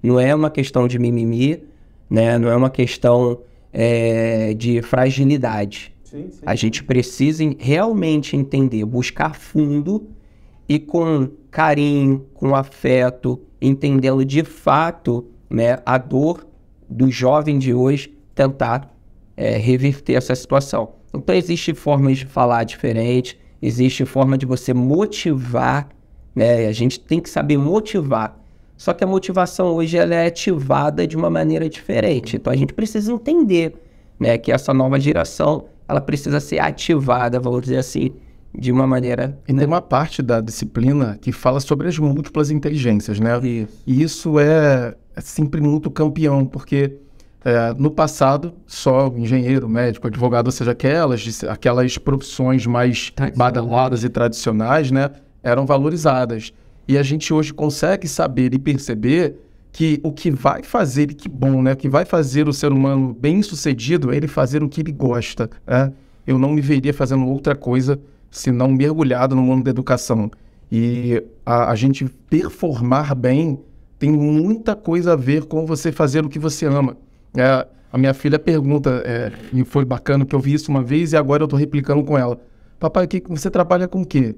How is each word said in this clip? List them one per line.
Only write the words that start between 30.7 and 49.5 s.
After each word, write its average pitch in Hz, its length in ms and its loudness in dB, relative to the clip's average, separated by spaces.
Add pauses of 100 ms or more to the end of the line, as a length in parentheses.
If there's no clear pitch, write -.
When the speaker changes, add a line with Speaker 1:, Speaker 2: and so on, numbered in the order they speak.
Speaker 1:
de 156 100 -6
uma 170 140 0
maneira 160 380 0
diferente. 143 680 -2
Então, - 160 -2
a 127 40 2
gente 135 180 0
precisa 214 380 -4
entender, 220 600 2 (440)
né, 117 180 2
que 120 140 -4
essa 131 240 0
nova 131 240 2
geração 143 680 0 (220)
ela 147 120 0
precisa 143 400 -2
ser 151 180 -4
ativada, 135 800 0
vamos 123 240 -2
dizer 127 140 -2
assim, 131 360 -4 (440)
de 127 140 -4
uma 131 160 2
maneira, 127 580 -2
Speaker 3:
E - 40 -16
tem 135 80 2
Speaker 1:
né? 139 100 2
Speaker 3:
uma 170 160 0
parte 135 400 -2
da 117 180 2
disciplina 113 800 -2
que - 120 -6
fala 131 260 0
sobre 147 300 -2
as 160 100 -4
múltiplas 143 520 0
inteligências, 127 680 0
né? 117 240 2
Speaker 1:
Isso. 117 420 -6
Speaker 3:
E 131 180 2
isso 156 360 0
é, 147 560 4 (220)
é - 40 -14
sempre 151 400 -2
muito 147 300 0
campeão, 147 560 0
porque, 139 500 -2 (480)
é, 117 320 2
no 139 140 2
passado, 151 640 0 (100)
só 135 440 0
o 120 100 -6
engenheiro, 123 500 0